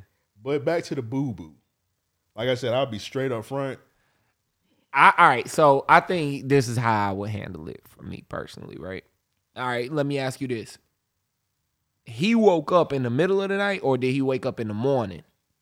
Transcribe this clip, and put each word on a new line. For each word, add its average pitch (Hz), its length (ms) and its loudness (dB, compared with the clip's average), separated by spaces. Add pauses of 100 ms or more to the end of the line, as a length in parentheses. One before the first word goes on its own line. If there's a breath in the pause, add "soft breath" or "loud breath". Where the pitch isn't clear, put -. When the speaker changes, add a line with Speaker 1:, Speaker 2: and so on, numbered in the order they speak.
(420)
Speaker 1:
But 139 220 -4
back 165 220 -2
to 165 100 -8
the 135 60 -6
boo-boo. 110 520 -6 (840)
Like 117 140 -2
I 127 60 2
said, 120 180 -4
I'll 135 120 0
be 110 140 -10
straight 135 320 -6
up 110 140 -6
front. 135 340 -8 (1120)
Speaker 2:
I, 151 240 8
all 175 100 8
right, 127 220 2
so 139 400 4
I 160 100 10
think 147 480 -4
this 135 200 4
is 117 100 -2
how 110 320 0
I - 20 -4
would 101 200 -6
handle 90 360 -10
it - 200 -14
for - 160 -20
me - 260 -14
personally, - 480 -12
right? 90 260 -12 (520)
All 127 120 -8
right, 123 240 -4
let 147 140 0
me 143 140 -2
ask 131 220 -6
you 135 60 -6
this. 113 300 -8 (1300)
He 147 300 0
woke 185 360 4
up 170 220 4
in 135 100 -2
the 123 60 -2
middle 185 320 2
of 196 80 -4
the 196 80 -2
night, 202 260 -2
or 131 140 2
did 127 140 0
he 135 100 0
wake 131 240 -2
up 127 140 -4
in 113 80 -4
the 104 60 -6
morning? 110 500 -2 (380)